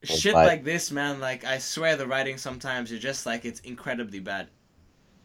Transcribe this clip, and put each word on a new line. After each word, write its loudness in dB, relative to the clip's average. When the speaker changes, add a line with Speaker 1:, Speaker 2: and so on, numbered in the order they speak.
Speaker 1:
shit 2
Speaker 2:
but 10
Speaker 1:
like 6
this, -2
man, -2
like, -6
I 0
swear 0
the -2
writing 0
sometimes, -6
you're -6
just -4
like, -4
it's -8
incredibly -6
bad. -8